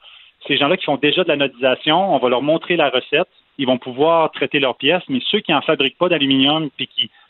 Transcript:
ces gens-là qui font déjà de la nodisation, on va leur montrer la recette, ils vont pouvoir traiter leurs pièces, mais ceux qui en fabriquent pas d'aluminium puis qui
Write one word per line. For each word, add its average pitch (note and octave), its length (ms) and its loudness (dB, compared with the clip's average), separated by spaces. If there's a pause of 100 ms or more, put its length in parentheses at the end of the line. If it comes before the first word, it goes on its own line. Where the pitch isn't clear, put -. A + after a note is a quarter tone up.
(480)
ces C#3 100 0
gens-là C#3+ 180 2
qui - 100 -6
font C#3+ 120 -2
déjà D3 260 0
de E3+ 60 -6
la D3+ 80 2
nodisation, C#3 800 0
on - 20 4
va B2 120 0
leur B2 120 0
montrer D#3+ 340 0
la D3 140 2
recette, C3+ 380 -2 (320)
ils C3+ 80 -4
vont B2+ 100 2
pouvoir D3+ 540 0
traiter D3 280 -4
leurs C3 160 0
pièces, E3 320 0
mais C3 120 -2 (100)
ceux G#3 120 0
qui E3 120 -2
en C#3 80 2
fabriquent C#3+ 380 -2
pas F3+ 100 2
d'aluminium C#3+ 680 0
puis B2+ 120 -10
qui - 240 -6 (180)